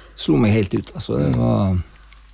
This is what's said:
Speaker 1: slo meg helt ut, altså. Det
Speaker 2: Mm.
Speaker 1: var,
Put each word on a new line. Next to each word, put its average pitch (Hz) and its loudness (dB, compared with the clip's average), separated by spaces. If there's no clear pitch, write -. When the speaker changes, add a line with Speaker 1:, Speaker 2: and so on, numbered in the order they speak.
Speaker 1:
slo 151 0
meg 113 4
helt 107 0
ut, - -6
altså. - -6
Det 139 0
Speaker 2:
Mm. 120 0
Speaker 1:
var, 107 2